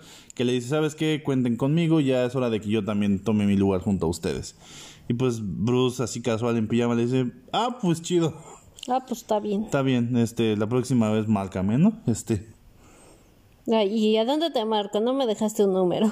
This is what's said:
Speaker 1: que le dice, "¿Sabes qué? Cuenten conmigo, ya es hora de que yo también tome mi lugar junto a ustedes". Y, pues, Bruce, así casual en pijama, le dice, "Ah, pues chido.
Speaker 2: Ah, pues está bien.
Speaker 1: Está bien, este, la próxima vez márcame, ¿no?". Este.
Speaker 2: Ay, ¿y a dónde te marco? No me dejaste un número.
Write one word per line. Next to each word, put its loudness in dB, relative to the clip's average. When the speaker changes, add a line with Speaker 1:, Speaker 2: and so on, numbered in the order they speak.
Speaker 1:
que -2
le 0
dice, -2
"¿Sabes 0
qué? -2
Cuenten 0
conmigo, 2
ya 2
es -2
hora 0
de 0
que -8
yo 0
también 0
tome 2
mi 4
lugar 2
junto 0
a 2
ustedes". -4
Y, -2
pues, 0
Bruce, 0
así -6
casual 0
en 0
pijama, 0
le 2
dice, 0
"Ah, -2
pues 0
chido. 0
Speaker 2:
Ah, -2
pues -8
está -2
bien. -4
Speaker 1:
Está 0
bien, 0
este, 2
la 0
próxima 2
vez 0
márcame, 0
¿no?". 2
Este. -2
Speaker 2:
Ay, 2
¿y 2
a 2
dónde -2
te -2
marco? -2
No 0
me 0
dejaste 0
un 2
número. 2